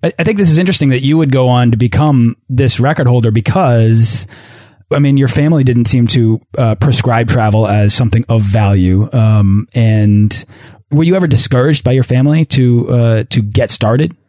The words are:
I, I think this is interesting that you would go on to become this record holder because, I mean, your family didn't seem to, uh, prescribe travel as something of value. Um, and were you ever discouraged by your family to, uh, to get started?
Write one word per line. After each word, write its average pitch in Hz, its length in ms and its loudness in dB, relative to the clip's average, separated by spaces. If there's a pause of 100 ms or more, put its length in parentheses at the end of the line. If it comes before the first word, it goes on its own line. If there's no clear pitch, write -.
I, 170 160 -2
I 170 60 -2
think 214 140 -2
this 185 120 2
is 156 80 2
interesting 180 300 0
that 131 160 0
you 147 140 2
would 151 120 0
go 127 200 2
on 123 200 2
to 117 60 0
become 123 600 0 (120)
this 127 320 0
record 143 260 0
holder 120 240 2
because, 113 960 0 (640)
I - 60 -2
mean, 139 200 2
your 135 100 0
family 151 340 0
didn't 120 240 0
seem 120 220 0
to, 113 320 0 (180)
uh, 113 160 0
prescribe 117 540 -2
travel 107 400 0
as 101 260 0
something 117 340 -2
of 113 140 0
value. 98 720 0
Um, 107 600 0
and 104 720 0 (460)
were 147 140 0
you 175 100 2
ever 185 140 0
discouraged 131 560 0
by 123 80 0
your 131 100 0
family 147 440 0
to, 123 420 0
uh, 117 420 0
to 123 100 -2
get 107 300 -2
started? 131 460 -2 (120)